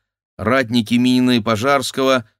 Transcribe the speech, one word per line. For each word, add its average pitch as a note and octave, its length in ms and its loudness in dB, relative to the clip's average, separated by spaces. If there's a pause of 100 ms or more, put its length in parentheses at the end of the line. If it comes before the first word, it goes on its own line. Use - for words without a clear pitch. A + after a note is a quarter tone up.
(380)
ратники A#2+ 580 -2
Минина B2+ 420 2
и - 20 0
Пожарского – B2+ 880 -2 (120)